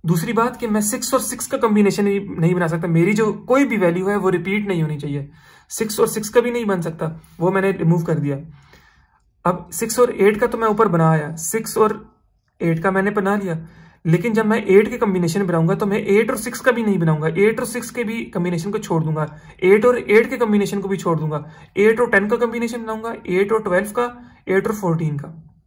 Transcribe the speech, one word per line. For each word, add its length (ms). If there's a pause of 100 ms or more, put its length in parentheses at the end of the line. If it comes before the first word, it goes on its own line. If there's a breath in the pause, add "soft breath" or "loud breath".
दूसरी 260
बात 240
कि 100
मैं 140
सिक्स 340
और 60
सिक्स 260
का 120
combination 460
भी 160
नहीं 340
बना 120
सकता। 220
मेरी 260
जो 180
कोई 320
भी 120
value 320
है 80
वो 120
repeat 400
नहीं 140
होनी 160
चाहिए। 320 (380 soft breath)
सिक्स 320
और 80
सिक्स 200
का 120
भी 100
नहीं 160
बन 140
सकता, 400 (200)
वो 100
मैंने 220
remove 300
कर 120
दिया। 240 (1080 soft breath)
अब 260
सिक्स 260
और 120
एट 300
का 60
तो 120
मैं 100
ऊपर 200
बना 220
आया, 260
सिक्स 420
और 420 (400)
एट 220
का 80
मैंने 200
बना 260
लिया, 300 (400 loud breath)
लेकिन 260
जब 140
मैं 180
एट 240
के 100
combination 480
बनाऊंगा 280
तो 120
मैं 120
एट 320
और 60
सिक्स 240
का 120
भी 100
नहीं 160
बनाऊंगा, 300
एट 320
और 60
सिक्स 240
के 140
भी 200
combination 460
को 80
छोड़ 260
दूंगा, 340 (240 loud breath)
एट 220
और 140
एट 320
के 60
combination 440
को 80
भी 80
छोड़ 220
दूंगा, 320 (260 loud breath)
एट 240
और 100
टेन 180
का 80
combination 460
बनाऊंगा, 320 (120)
एट 260
और 100
ट्वेल्व 280
का, 440 (140)
एट 180
और 80
फ़ोर्टीन 440
का। 360 (120)